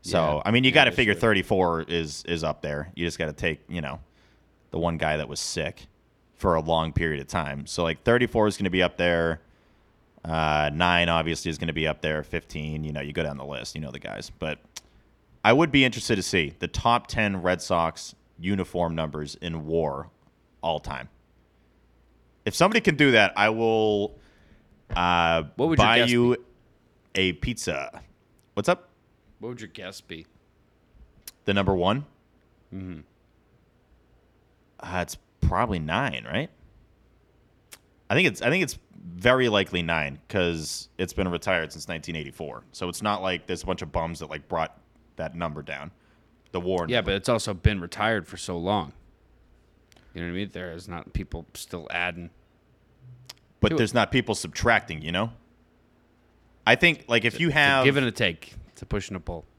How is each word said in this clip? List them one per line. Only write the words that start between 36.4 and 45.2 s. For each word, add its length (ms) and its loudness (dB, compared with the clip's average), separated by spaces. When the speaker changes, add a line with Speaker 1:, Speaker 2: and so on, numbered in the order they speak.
Speaker 1:
I 60 2
think 120 4
it's, 140 -2
I 80 2
think 140 2
it's 140 -6
very 540 2
likely 320 2
nine 460 -2
'cause 680 -2
it's 160 -4
been 160 -2
retired 420 -2
since 160 -14
nineteen 280 -8
eighty-four. 560 -10
So 180 -6
it's 120 -10
not 200 0
like 260 -2
there's 160 -6
a 20 -10
bunch 160 -4
of 100 -10
bums 280 -4
that, 100 -12
like, 180 -12
brought 300 -4
that 180 -8